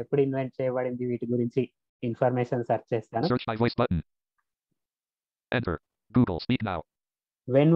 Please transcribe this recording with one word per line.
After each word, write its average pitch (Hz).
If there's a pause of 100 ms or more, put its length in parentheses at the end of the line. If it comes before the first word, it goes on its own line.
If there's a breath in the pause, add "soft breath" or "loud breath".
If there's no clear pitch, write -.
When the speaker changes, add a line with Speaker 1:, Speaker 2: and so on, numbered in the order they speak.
Speaker 1:
ఎప్పుడు 143
ఇన్వెంట్ 135
చేయబడింది, 127
వీటి 120
గురించి 120 (460)
ఇన్ఫర్మేషన్ 123
సెర్చ్ 110
చేస్తాను. 117
Speaker 2:
Search 123
by 113
voice 117
button. 90 (1600)
Enter. 107 (420)
Google, 101
speak 123
now. 87 (760)
Speaker 1:
When 147